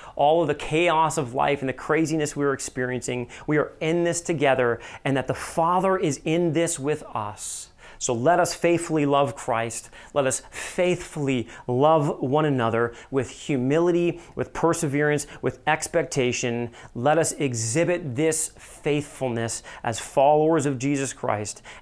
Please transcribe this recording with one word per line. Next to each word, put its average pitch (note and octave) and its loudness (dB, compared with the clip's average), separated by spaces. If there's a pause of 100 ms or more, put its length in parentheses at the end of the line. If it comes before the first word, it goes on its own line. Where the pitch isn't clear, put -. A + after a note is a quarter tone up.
(160)
all D#3+ 4
of D3+ 2
the D3 0
chaos D#3+ 2
of B2 -4
life C#3+ 0
and C3 -2
the B2+ -4
craziness D#3 0
we're C#3+ 0
experiencing. B2 -4 (200)
We D3+ 2
are - 0 (100)
in E3+ 2
this E3+ 0
together, C3 2 (240)
and C3+ 0
that B2+ -2
the C#3 -2
Father F3+ 0
is D3+ -2
in E3 2
this E3 0
with C#3+ -2 (140)
us. - -8 (300)
So - -2
let D3 4
us E3+ 2
faithfully D#3+ 2
love C#3 2
Christ. A2+ -4 (240)
Let C#3 2
us - -2
faithfully D#3+ -2 (180)
love D3 4
one C#3+ 2
another A#2 2 (160)
with C3 -2
humility, E3 0 (140)
with - -6
perseverance, D3 0 (160)
with - -4
expectation. B2 0 (240)
Let C#3 2
us D#3+ 2
exhibit C#3+ -2
this D#3 0
faithfulness - -4 (200)
as A2+ -4
followers D3+ 4
of C3+ -2
Jesus C3+ -2
Christ. - -6 (180)